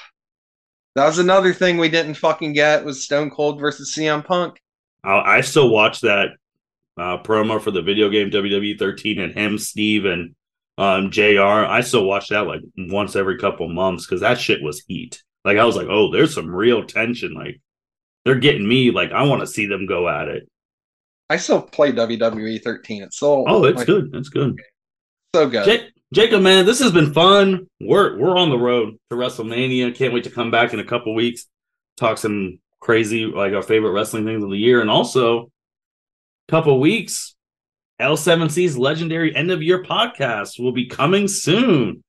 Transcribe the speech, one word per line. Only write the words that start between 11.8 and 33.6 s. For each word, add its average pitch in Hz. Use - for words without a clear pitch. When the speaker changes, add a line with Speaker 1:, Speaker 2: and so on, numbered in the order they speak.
Speaker 2:
still 123
watch 98
that, 104
like, 82
once 98
every 95
couple 87
months 90
'cause 90
that 117
shit -
was 73
heat. -
Like, 101
I 113
was 113
like, 87
"Oh, 98
there's 151
some 82
real 104
tension." 110
Like, -
they're 131
getting 123
me. 123
Like, 82
I 120
wanna 135
see 107
them 95
go 90
at 78
it. -
Speaker 1:
I 160
still 196
play 147
W 117
W 110
E 110
thirteen. 107
It's -
so, 143
Speaker 2:
Oh, 180
it's -
Speaker 1:
like, -
Speaker 2:
good. 190
It's -
good. -
Speaker 1:
so 151
good. 117
Speaker 2:
Ja-, -
Jacob, 214
man, 190
this 233
has 247
been 156
fun. 190
We're, 160
we're 175
on 180
the 127
road 120
to 120
WrestleMania. 123
Can't 123
wait 120
to -
come 117
back 117
in 110
a 98
couple 120
weeks, 120
talk 110
some 98
crazy, 113
like, 95
our 98